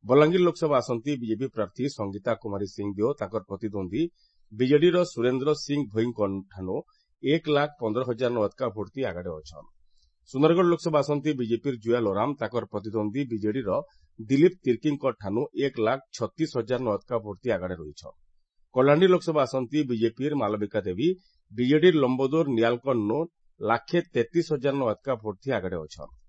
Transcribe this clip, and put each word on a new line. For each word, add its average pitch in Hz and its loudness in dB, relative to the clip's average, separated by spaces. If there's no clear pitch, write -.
ବଲାଙ୍ଗୀର 151 6
ଲୋକସଭା 160 2
ଆସନଟି 117 -2
ବିଜେପି 117 -4
ପ୍ରାର୍ଥୀ 113 -6
ସଙ୍ଗୀତା 101 -6
କୁମାରୀ 101 -6
ସିଂହଦେଓ 101 -2
ତାଙ୍କର 92 -6
ପ୍ରତିଦ୍ୱନ୍ଦ୍ୱୀ 98 -6
ବିଜେଡିର 143 4
ସୁରେନ୍ଦ୍ର 127 -2
ସିଂ 143 -2
ଭୋଇଙ୍କ 113 -2
ଠାନୁ 95 -8
ଏକ 147 0
ଲାଖ 147 2
ପନ୍ଦର 117 -2
ହଜାର 120 -2
ନୁ 113 0
ଅଧିକା 117 -4
ଭୋଟ 101 -8
ଥି 135 -8
ଆଗରେ 90 -6
ଅଛନ୍। 78 -16
ସୁନ୍ଦରଗଡ଼ 165 4
ଲୋକସଭା 165 2
ଆସନଟି 147 0
ବିଜେପିର 120 -2
ଜୁଏଲ 113 0
ଓରାମ 101 0
ତାଙ୍କର 113 -4
ପ୍ରତିଦ୍ୱନ୍ଦ୍ୱୀ 107 -4
ବିଜେଡିର 107 -4
ଦିଲ୍ଲୀପ 139 2
ତିର୍କିଙ୍କ 135 0
ଠାନୁ 104 -2
ଏକ 135 -2
ଲାଖ 127 0
ଛତିଶ 151 -6
ହଜାର 123 -2
ନୁ 120 -2
ଅଧିକା 113 -4
ଭୋଟ 101 -10
ଥି 123 -4
ଆଗରେ 90 -2
ରହିଛନ୍। 76 -16
କଳାହାଣ୍ଡି 147 6
ଲୋକସଭା 170 4
ଆସନଟି 131 -2
ବିଜେପିର 123 0
ମାଲବିକା 104 -2
ଦେବୀ, 98 -2
ବିଜେଡିର 147 4
ଲମ୍ବୋଦର 135 2
ନିଆଲଙ୍କ 120 2
ନୁ 107 0
ଲାଖେ 113 0
ତେତିଶ 160 0
ହଜାର 139 -2
ନୁ 135 -2
ଅଧିକା 117 -2
ଭୋଟ 107 -8
ଥି 135 -8
ଆଗରେ 92 -4
ଅଛନ୍। 78 -12